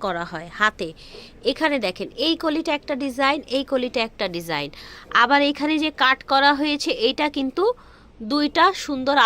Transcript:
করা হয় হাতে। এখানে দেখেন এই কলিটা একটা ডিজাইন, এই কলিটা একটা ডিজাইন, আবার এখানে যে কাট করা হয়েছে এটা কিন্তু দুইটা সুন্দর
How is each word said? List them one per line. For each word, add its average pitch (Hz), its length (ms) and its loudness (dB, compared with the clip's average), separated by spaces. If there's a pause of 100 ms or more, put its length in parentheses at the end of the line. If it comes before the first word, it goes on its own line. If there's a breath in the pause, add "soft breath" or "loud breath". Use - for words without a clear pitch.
করা 175 280 -4
হয় 170 160 -10 (100)
হাতে। 208 300 0 (640 loud breath)
এখানে 294 260 0 (100)
দেখেন 185 220 -6 (180)
এই 330 160 0
কলিটা 320 360 -2
একটা 294 160 -8 (100)
ডিজাইন, 277 340 0 (180)
এই 277 140 -2
কলিটা 254 380 -2
একটা 214 180 -6 (100)
ডিজাইন, 160 320 -4 (540 loud breath)
আবার 269 180 6 (100)
এখানে 294 240 -2 (100)
যে 311 60 0 (120)
কাট 262 160 4 (140)
করা 269 180 6 (100)
হয়েছে 294 300 -2 (180)
এটা 302 180 0 (100)
কিন্তু 269 280 -2 (680 loud breath)
দুইটা 294 320 2 (200)
সুন্দর 277 420 -2